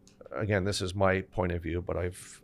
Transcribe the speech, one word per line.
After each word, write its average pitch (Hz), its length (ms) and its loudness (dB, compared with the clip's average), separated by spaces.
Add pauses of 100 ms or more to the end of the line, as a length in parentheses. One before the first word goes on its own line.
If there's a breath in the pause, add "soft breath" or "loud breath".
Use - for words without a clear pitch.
(320)
again, 98 320 2
this 98 180 0
is 90 100 -2
my 95 280 4
point 92 320 -2
of 85 100 -2
view, 85 200 -2
but 87 140 -4
I've, - 480 -6